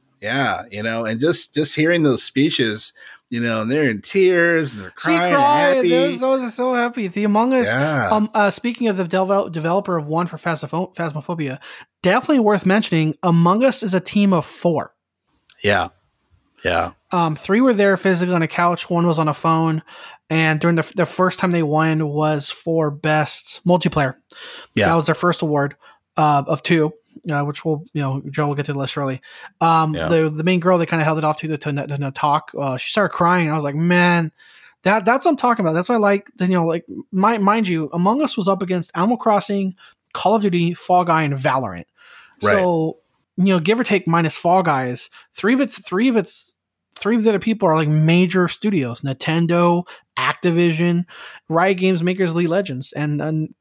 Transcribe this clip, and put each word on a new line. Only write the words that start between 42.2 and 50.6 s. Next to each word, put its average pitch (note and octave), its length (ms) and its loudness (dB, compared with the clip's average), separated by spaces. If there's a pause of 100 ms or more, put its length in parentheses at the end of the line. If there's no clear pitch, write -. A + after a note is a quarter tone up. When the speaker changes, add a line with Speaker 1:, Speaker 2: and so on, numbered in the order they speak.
Speaker 1:
Right. G#2 100 2
Speaker 2:
So, E3+ 460 0 (380)
you F3+ 100 2
know, F#3+ 140 2
give G3+ 200 0
or A#3 40 -2
take G3+ 220 -2
minus E3 300 0
Fall F3+ 260 2
Guys, C3 460 -2 (240)
three A3 220 0
of C4 60 2
its, - 180 -4
three G3 300 -2
of A#3 80 0
its, - 420 -6 (380)
three A3+ 200 0
of A3 80 2
the A3+ 60 4
other G3+ 80 2
people A3 300 0
are, D#3 80 4
like, D#3 120 0
major E3+ 600 2
studios: D3 540 -4
Nintendo, E3+ 840 0 (320)
Activision, E3+ 840 0 (440)